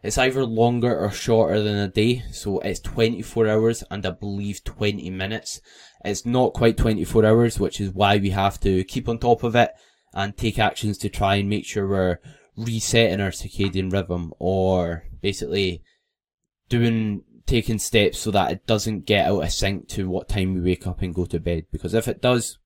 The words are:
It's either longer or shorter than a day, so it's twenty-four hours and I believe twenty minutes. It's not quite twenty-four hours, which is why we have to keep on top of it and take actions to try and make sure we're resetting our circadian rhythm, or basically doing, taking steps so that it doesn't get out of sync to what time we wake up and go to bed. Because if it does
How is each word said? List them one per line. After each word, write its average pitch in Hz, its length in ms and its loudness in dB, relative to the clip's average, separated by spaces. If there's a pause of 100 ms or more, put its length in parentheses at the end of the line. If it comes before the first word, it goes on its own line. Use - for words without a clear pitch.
It's 107 160 -2
either 127 260 2
longer 117 500 2
or 95 140 -2
shorter 107 540 2
than 104 140 0
a 101 100 0
day, 117 440 2
so - 280 -4
it's 95 200 -6
twenty-four 113 680 0
hours 110 420 2
and 95 160 -8
I 92 60 -2
believe 101 520 -6
twenty 104 460 -2
minutes. 95 520 -8 (420)
It's 101 240 -4
not 123 260 2
quite 117 240 2
twenty-four 110 480 2
hours, 113 340 4
which - 220 -2
is 98 80 -2
why 101 280 2
we 98 120 2
have 98 300 0
to 95 240 2
keep 117 260 -6
on 117 80 -2
top 120 240 4
of 117 140 -2
it 120 160 6 (420)
and 98 240 -6
take 113 220 -2
actions 107 400 0
to 104 100 -6
try 101 280 0
and 101 120 0
make 104 160 -2
sure 98 220 -4
we're 92 320 2 (360)
resetting 113 640 0
our 95 120 -2
circadian 95 600 -4
rhythm, 90 460 -2
or 92 680 0 (160)
basically 95 600 -2 (880)
doing, 113 540 0 (240)
taking 113 320 0
steps - 400 2
so 110 100 -4
that 95 220 2
it - 160 -8
doesn't 110 400 -2
get 101 180 4
out 90 180 2
of 90 80 -2
sync 98 360 -2
to 95 200 -4
what 90 220 -4
time 95 240 0
we 90 80 -2
wake 90 240 0
up 90 160 -4
and 90 140 -4
go 87 100 -2
to 85 140 -4
bed. 85 320 -4
Because 90 240 -6
if 113 120 0
it - 140 -6
does 123 440 0